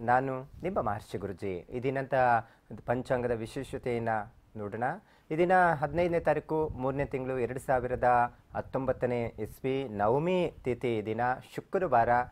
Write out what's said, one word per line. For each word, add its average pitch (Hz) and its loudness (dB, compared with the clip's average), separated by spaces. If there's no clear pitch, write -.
ನಾನು 131 0
ನಿಮ್ಮ 190 -2
ಮಹರ್ಷಿ 107 -4
ಗುರುಜಿ. 95 -6
ಈ 117 -10
ದಿನದ 135 -2
ಪಂಚಾಂಗದ 123 -2
ವಿಶೇಷತೆಯನ್ನ 117 -4
ನೋಡೋಣ. 107 -6
ಈ 156 -2
ದಿನ 175 2
ಹದಿನೈದನೇ 160 0
ತಾರೀಕು, 156 0
ಮೂರನೇ 135 -2
ತಿಂಗಳು, 131 -4
ಎರಡು 127 -2
ಸಾವಿರದ 123 2
ಹತ್ತೊಂಬತ್ತನೇ 123 -2
ಇಸ್ವಿ, 131 -4
ನವಮಿ 143 2
ತಿಥಿ 117 -2
ದಿನ, 110 -2
ಶುಕ್ರವಾರ. 135 2